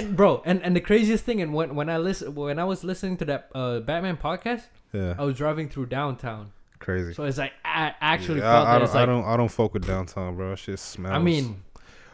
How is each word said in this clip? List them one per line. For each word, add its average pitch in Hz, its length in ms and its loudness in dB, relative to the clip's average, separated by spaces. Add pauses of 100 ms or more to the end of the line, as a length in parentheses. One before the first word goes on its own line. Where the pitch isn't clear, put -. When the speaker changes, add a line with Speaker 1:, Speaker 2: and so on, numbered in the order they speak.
Speaker 1:
and 202 80 -2
bro, 165 300 4
and, 180 180 2
and 175 120 2
the 170 60 2
craziest 214 440 2
thing, 214 160 -2
and 160 120 -2
when, 151 200 -2
when 147 160 -2
I 165 80 0
listen, 170 380 -4
when 143 240 -4
I 170 40 0
was 190 200 -4
listening 185 340 -4
to - 80 -4
that, 143 300 -4
uh, 123 240 -2
Batman 165 380 -2
podcast, 202 480 -4 (280)
Speaker 2:
Yeah. 92 240 -2
Speaker 1:
I 143 80 -4
was 139 120 0
driving 151 300 -2
through 131 200 -6
downtown. 127 640 -6 (260)
Speaker 2:
Crazy. 90 380 -4
Speaker 1:
So 151 80 -6
it's 139 160 -2
like, 135 140 -4 (120)
I 160 340 -2
actually 160 400 0
Speaker 2:
Yeah, 113 140 6
Speaker 1:
felt 117 140 8
Speaker 2:
I, 120 80 8
I - 20 8
Speaker 1:
that 120 60 6
it's 117 100 2
Speaker 2:
don't, - 40 4
I 127 80 6
Speaker 1:
like 123 40 2 (160)
Speaker 2:
don't, 113 80 2
I 117 40 4
don't 120 140 4
fuck 110 220 2
with 92 140 -2
downtown, 92 480 -4
bro. 92 200 -4
Shit 98 240 -8
smells. 95 360 -8
Speaker 1:
I 143 40 0
mean, 139 440 0 (500)